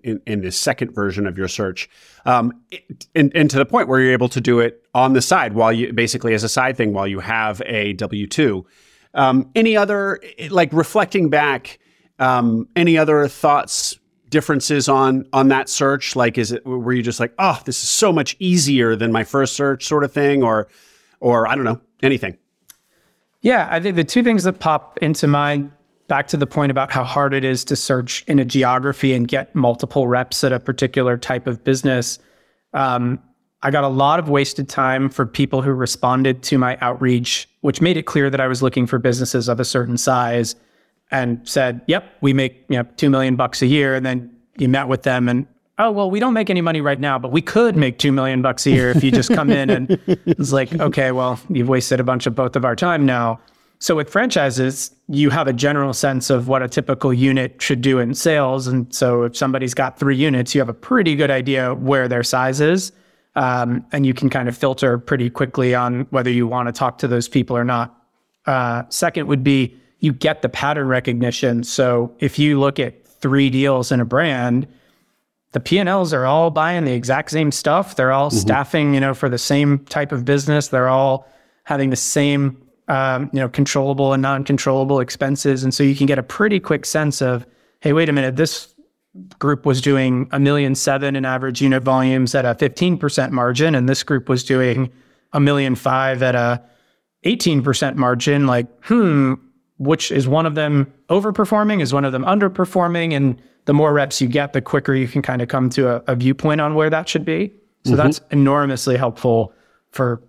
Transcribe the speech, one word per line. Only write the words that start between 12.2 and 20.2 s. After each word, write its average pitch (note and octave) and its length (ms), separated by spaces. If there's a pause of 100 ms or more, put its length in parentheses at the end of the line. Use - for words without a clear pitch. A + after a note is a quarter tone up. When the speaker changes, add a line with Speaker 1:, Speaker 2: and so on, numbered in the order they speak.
Speaker 1:
any E3+ 220
other D3+ 300
thoughts, - 720 (300)
differences D3 600
on, C3+ 420
on C3+ 180
that C3+ 200
search? C#3 460
Like, A#2+ 240
is A2+ 120
it, A#2+ 140
were B2+ 260
you B2 120
just A#2 160
like, A#2 180
"Oh, F#3 280
this - 180
is - 40
so - 240
much D#3 280
easier C#3 560
than A2+ 160
my A2+ 120
first C3+ 300
search," C#3 320
sort D3 180
of C#3 80
thing? C#3+ 300